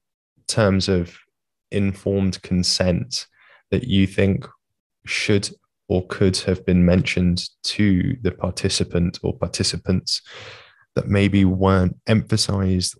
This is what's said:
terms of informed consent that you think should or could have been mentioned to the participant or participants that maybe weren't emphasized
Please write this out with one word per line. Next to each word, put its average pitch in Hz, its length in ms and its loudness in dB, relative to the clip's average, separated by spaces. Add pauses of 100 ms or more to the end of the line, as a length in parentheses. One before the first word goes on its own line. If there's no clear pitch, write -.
(480)
terms 95 420 2
of 87 280 -2 (540)
informed 98 680 -2
consent - 840 -2 (460)
that 95 140 -2
you 95 200 2
think 98 400 0 (600)
should - 440 -2 (380)
or 92 200 0
could 95 300 0
have - 280 -4
been 90 200 4
mentioned 90 640 2 (160)
to 92 580 0
the 95 100 -2
participant 90 920 -2
or 90 140 -2
participants - 840 -4 (760)
that - 120 -4
maybe 101 360 2
weren't 95 640 2
emphasized 98 960 0